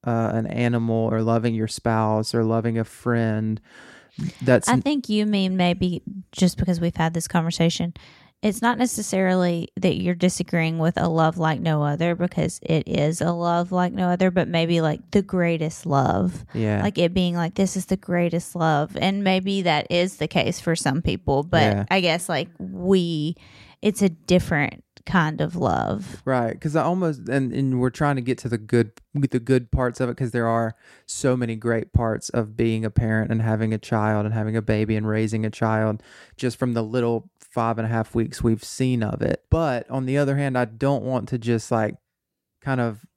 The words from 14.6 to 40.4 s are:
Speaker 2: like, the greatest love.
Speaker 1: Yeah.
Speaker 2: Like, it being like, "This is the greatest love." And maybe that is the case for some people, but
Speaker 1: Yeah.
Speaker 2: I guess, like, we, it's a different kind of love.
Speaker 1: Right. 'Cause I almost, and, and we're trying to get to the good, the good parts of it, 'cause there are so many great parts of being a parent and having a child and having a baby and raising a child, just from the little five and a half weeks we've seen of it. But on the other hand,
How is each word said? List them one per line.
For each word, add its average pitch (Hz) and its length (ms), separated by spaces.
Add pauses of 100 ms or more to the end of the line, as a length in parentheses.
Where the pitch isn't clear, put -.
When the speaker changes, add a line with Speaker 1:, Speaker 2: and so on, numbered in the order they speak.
Speaker 2:
like, 156 300
the 202 120
greatest 170 640
love. 139 580 (100)
Speaker 1:
Yeah. 107 300
Speaker 2:
Like, 202 140
it 175 140
being 180 220
like, 170 220
"This 196 200
is 185 100
the 185 100
greatest 175 580
love." 156 460
And 196 240
maybe 190 380
that 160 280
is 175 280
the 156 100
case - 320
for 165 160
some 143 260
people, 139 400
but 165 200 (120)
Speaker 1:
Yeah. 101 160
Speaker 2:
I 190 100
guess, 175 280
like, 156 200 (120)
we, 180 720 (480)
it's 202 200
a 196 60
different 165 760 (200)
kind 156 360
of 170 160
love. 101 680
Speaker 1:
Right. 123 360
'Cause 151 160
I 156 80
almost, 165 440
and, 131 240
and 131 280
we're 127 100
trying 143 260
to 127 60
get 120 160
to - 100
the 113 100
good, 107 340 (220)
the 135 260
good 123 320
parts 127 280
of 127 100
it, - 60
'cause 123 140
there 117 160
are 113 300 (300)
so 127 300
many 113 200
great 113 360
parts 113 360
of 110 280
being 113 280
a 110 60
parent 110 420
and 113 100
having 110 320
a 104 40
child 107 480
and 107 80
having 110 200
a 113 80
baby 107 320
and 107 140
raising 110 360
a 110 60
child, 110 540 (320)
just 123 200
from 123 180
the 113 100
little 117 460 (100)
five 113 380
and 110 80
a - 20
half 113 260
weeks 117 280
we've 113 200
seen 127 400
of - 200
it. - 260
But 143 420
on 131 140
the 135 140
other 139 180
hand, 139 220